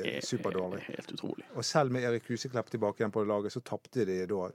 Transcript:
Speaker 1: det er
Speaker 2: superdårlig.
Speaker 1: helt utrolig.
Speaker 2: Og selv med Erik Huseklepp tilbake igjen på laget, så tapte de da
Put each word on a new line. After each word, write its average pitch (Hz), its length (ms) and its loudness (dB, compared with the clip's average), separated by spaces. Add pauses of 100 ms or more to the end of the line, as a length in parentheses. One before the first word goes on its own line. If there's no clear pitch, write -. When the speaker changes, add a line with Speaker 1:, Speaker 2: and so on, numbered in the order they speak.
Speaker 1:
det - 120 0
er - 60 -2
Speaker 2:
superdårlig. 95 680 0
Speaker 1:
helt - 240 -8
utrolig. - 320 -6 (120)
Speaker 2:
Og 120 100 -2
selv 143 260 4
med 127 120 0
Erik 117 260 2
Huseklepp 123 420 -2
tilbake 107 300 2
igjen 107 100 2
på 107 160 2
laget, 104 240 2
så - 100 -6
tapte - 440 -2
de 92 200 2
da 92 300 0